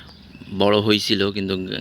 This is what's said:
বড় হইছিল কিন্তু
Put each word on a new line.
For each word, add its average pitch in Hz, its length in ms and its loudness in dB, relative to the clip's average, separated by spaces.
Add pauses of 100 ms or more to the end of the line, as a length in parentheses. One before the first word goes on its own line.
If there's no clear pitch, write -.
(600)
বড় 104 200 4
হইছিল 107 400 2 (100)
কিন্তু 98 220 -4 (280)